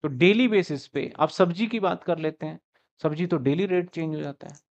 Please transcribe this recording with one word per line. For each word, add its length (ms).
तो 60
डेली 400
बेसिस 400
पे 300
आप 100
सब्जी 380
की 140
बात 240
कर 140
लेते 280
हैं, 140
सब्जी 240
तो 100
डेली 300
रेट 240
चेंज 260
हो 40
जाता 280
है। 120